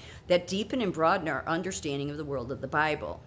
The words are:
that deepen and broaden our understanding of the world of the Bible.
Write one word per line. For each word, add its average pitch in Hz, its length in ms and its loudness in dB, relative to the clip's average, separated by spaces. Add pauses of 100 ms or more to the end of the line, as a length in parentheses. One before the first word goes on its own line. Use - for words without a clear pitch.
(280)
that 175 200 4
deepen 214 320 0
and 190 140 2
broaden 165 340 4
our 135 200 0
understanding 156 640 -2
of 147 60 -6
the 151 80 -6
world 135 260 -4
of 135 120 -6
the 135 60 -4
Bible. 151 600 0